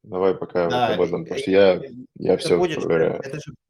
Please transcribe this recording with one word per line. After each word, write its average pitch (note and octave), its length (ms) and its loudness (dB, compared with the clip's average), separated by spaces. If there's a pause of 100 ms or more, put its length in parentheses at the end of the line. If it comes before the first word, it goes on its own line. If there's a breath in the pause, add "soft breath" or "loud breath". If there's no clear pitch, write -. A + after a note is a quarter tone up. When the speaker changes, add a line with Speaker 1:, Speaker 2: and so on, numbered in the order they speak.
Speaker 1:
Давай F#2 320 0
пока F2 360 -2
вот B2 180 0
Speaker 2:
Да, - 0 -
Speaker 1:
об F2+ 120 0
этом, E2+ 240 -2
Speaker 2:
и, E2 40 -18
Speaker 1:
потому - 100 -6
Speaker 2:
и - 0 -
Speaker 1:
что - 140 -4
я, F#2+ 280 6 (360)
я F#2 220 0
Speaker 2:
это - 0 -
Speaker 1:
всё - 180 0
Speaker 2:
будет D3+ 260 0
же, - 80 -4
Speaker 1:
проверяю. E2 320 0
Speaker 2:
это D3+ 180 -10
же - 140 -16 (160)